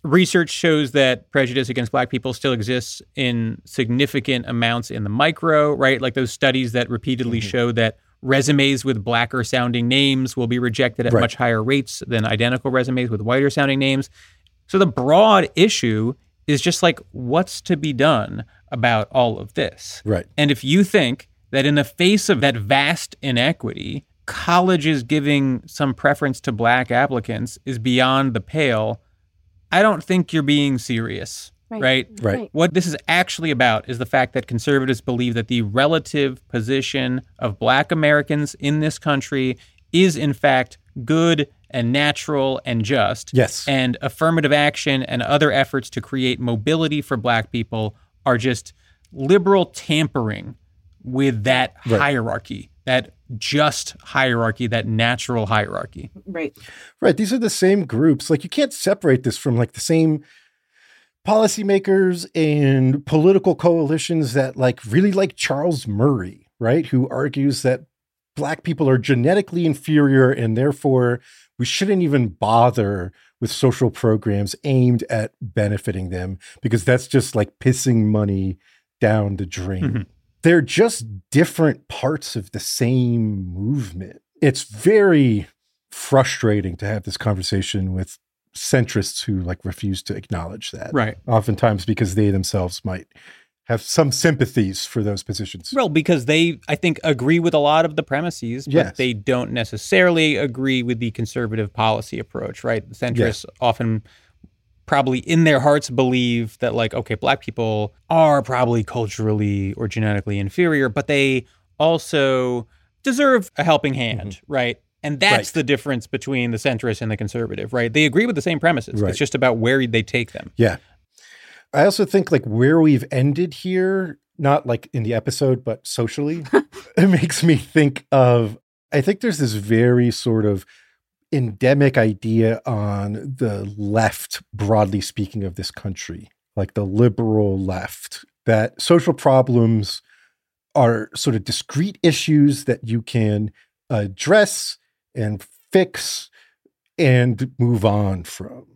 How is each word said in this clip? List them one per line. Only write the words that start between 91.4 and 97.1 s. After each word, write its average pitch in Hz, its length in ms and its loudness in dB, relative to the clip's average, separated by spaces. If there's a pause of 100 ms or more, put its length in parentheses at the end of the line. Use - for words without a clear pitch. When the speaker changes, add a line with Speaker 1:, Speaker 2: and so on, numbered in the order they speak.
Speaker 2:
because 101 300 -2
they 104 160 2
themselves 92 520 -4
might 92 240 -10 (580)
have 113 160 -2
some 147 300 2
sympathies 123 720 0
for - 180 -4
those 101 200 -4
positions. 95 500 -10
Speaker 1:
Well, 254 160 0
because 151 360 0
they, 156 420 2
I 151 80 0
think, 165 280 -2
agree 147 360 2